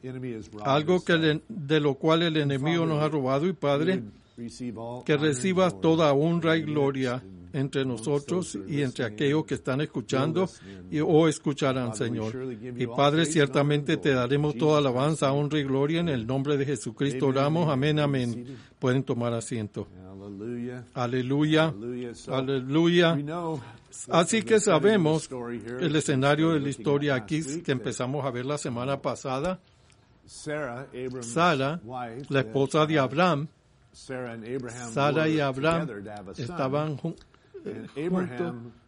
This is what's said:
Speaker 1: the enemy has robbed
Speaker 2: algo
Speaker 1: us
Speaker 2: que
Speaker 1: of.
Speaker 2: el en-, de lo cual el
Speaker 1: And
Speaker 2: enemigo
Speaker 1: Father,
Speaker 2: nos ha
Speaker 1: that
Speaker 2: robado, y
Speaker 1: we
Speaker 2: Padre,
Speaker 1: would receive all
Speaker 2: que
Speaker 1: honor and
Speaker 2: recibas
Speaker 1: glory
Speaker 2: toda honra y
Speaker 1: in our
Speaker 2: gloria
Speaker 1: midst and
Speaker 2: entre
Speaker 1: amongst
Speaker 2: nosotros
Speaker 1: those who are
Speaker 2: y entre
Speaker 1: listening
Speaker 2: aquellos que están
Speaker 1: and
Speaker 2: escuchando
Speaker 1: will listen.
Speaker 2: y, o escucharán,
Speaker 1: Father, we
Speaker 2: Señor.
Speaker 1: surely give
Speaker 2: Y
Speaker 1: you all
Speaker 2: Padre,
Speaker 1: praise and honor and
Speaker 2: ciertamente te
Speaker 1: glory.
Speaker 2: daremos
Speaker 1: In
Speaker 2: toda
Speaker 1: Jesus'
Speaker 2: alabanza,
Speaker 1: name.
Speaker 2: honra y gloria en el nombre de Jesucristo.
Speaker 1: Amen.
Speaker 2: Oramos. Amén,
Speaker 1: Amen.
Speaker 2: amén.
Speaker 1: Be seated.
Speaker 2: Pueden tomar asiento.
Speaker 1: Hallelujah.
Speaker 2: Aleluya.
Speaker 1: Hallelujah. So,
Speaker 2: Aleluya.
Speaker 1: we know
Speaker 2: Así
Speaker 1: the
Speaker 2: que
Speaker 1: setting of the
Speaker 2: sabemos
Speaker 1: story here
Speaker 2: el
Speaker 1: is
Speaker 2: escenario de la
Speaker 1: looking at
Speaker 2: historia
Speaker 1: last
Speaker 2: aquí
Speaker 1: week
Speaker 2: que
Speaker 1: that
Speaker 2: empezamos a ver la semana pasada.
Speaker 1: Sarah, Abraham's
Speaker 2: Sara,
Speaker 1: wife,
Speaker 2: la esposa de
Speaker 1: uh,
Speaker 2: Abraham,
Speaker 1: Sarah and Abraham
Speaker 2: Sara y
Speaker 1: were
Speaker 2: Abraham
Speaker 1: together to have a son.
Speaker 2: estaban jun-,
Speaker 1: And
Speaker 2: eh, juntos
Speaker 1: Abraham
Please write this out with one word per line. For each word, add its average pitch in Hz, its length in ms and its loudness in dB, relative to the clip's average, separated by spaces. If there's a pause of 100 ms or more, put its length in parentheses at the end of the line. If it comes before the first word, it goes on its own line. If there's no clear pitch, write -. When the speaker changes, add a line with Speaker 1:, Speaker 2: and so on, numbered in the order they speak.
Speaker 1:
the 127 60 -14
enemy 127 260 -8
has 101 180 -10
robbed 104 160 -6
Speaker 2:
algo 151 300 4
Speaker 1:
us 170 80 0
Speaker 2:
que 180 80 4
Speaker 1:
of. 160 100 4
Speaker 2:
el 156 80 4
en-, 151 160 -2
de 156 320 0
lo 147 160 2
cual 160 280 2
el 160 180 0
Speaker 1:
And 143 100 0
Speaker 2:
enemigo 156 320 0
Speaker 1:
Father, 160 100 2
Speaker 2:
nos 147 100 2
ha - 60 2
Speaker 1:
that 151 40 -2
Speaker 2:
robado, 139 320 2
y 190 40 2
Speaker 1:
we 180 40 -2
Speaker 2:
Padre, 147 420 2
Speaker 1:
would 107 160 -6 (260)
receive 117 420 -10
all 120 240 -10
Speaker 2:
que 156 100 2
Speaker 1:
honor 147 140 2
and 143 80 2
Speaker 2:
recibas 180 380 2
Speaker 1:
glory 95 80 -8
Speaker 2:
toda 160 320 6
honra 160 420 4
y 160 60 0
Speaker 1:
in - 80 -4
our 151 40 -2
Speaker 2:
gloria 135 400 2
Speaker 1:
midst 123 120 -6
and 92 140 -16 (160)
Speaker 2:
entre 139 260 -2
Speaker 1:
amongst 120 260 -4
Speaker 2:
nosotros 151 460 -2
Speaker 1:
those - 40 -8
who - 60 -8
are - 80 -8
Speaker 2:
y 143 120 0
entre 127 220 -4
Speaker 1:
listening 107 80 -6
Speaker 2:
aquellos 147 320 0
que - 100 -4
están - 180 -4
Speaker 1:
and 139 100 -2
Speaker 2:
escuchando 143 580 -2
Speaker 1:
will 180 80 0
listen. 185 420 -18
Speaker 2:
y, 156 100 -2
o 160 260 6
escucharán, 135 640 0
Speaker 1:
Father, 107 100 -6 (100)
we 120 80 -4
Speaker 2:
Señor. 110 120 -4
Speaker 1:
surely 131 240 -8
give 120 220 -12
Speaker 2:
Y 127 80 -2
Speaker 1:
you 117 60 -6
all 117 40 -8
Speaker 2:
Padre, - 0 -
Speaker 1:
praise 139 60 2
and 143 140 6
honor 165 60 4
and 151 120 0
Speaker 2:
ciertamente 147 640 2
te 151 140 2
Speaker 1:
glory. 131 100 6
Speaker 2:
daremos 143 320 2
Speaker 1:
In 113 60 -6
Speaker 2:
toda 151 220 6
Speaker 1:
Jesus' 143 60 2
Speaker 2:
alabanza, 139 400 2
Speaker 1:
name. 139 120 2
Speaker 2:
honra 147 200 0
y 143 40 0
gloria 139 360 0
en 170 100 0
el 120 180 0
nombre 135 300 0
de 135 80 0
Jesucristo. 135 600 -2
Speaker 1:
Amen. 135 120 4
Speaker 2:
Oramos. 156 320 2
Amén, 147 300 2
Speaker 1:
Amen. 139 240 0
Speaker 2:
amén. 120 60 -2
Speaker 1:
Be 120 160 -8
seated. 131 120 -14 (220)
Speaker 2:
Pueden 131 240 2
tomar 120 300 -2
asiento. 113 540 -6 (200)
Speaker 1:
Hallelujah. 113 760 -10 (100)
Speaker 2:
Aleluya. 139 800 2
Speaker 1:
Hallelujah. 120 440 -8
So, - 180 -10
Speaker 2:
Aleluya. 143 840 2
Speaker 1:
we 143 80 -2
know 160 380 -6 (480)
Speaker 2:
Así 175 320 4
Speaker 1:
the 202 40 -6
Speaker 2:
que 220 140 6
Speaker 1:
setting 202 160 4
of 147 80 4
the 202 60 8
Speaker 2:
sabemos 160 340 4
Speaker 1:
story 120 360 -8
here 117 200 -10
Speaker 2:
el 156 160 0
Speaker 1:
is 147 80 2
Speaker 2:
escenario 147 460 2
de 165 40 2
la 151 60 2
Speaker 1:
looking 139 140 -2
at - 40 -10
Speaker 2:
historia 143 360 0
Speaker 1:
last 120 100 -2
Speaker 2:
aquí 127 180 -4
Speaker 1:
week - 40 -6 (120)
Speaker 2:
que 175 60 -8
Speaker 1:
that 156 80 -4
Speaker 2:
empezamos 127 540 -4
a 135 60 -2
ver 123 140 -6
la 143 120 -4
semana 135 440 -4
pasada. 139 580 -4 (680)
Speaker 1:
Sarah, 143 680 -8
Abraham's 127 400 -8
Speaker 2:
Sara, 160 500 2
Speaker 1:
wife, 123 460 -10
Speaker 2:
la 131 120 2
esposa 135 440 2
de 156 140 2
Speaker 1:
uh, 135 40 4
Speaker 2:
Abraham, 147 440 2 (440)
Speaker 1:
Sarah 127 420 -10
and 113 120 -12
Abraham 123 460 -8
Speaker 2:
Sara 147 360 2
y 156 100 2
Speaker 1:
were 143 120 2
Speaker 2:
Abraham 156 380 0
Speaker 1:
together 104 160 -10
to 104 80 -12
have 101 180 -12
a 92 60 -12
son. 127 100 -8
Speaker 2:
estaban 147 560 -2
jun-, 170 140 -6 (500)
Speaker 1:
And 110 200 -10
Speaker 2:
eh, - 20 -16 (220)
juntos 180 280 0
Speaker 1:
Abraham 120 360 -8 (140)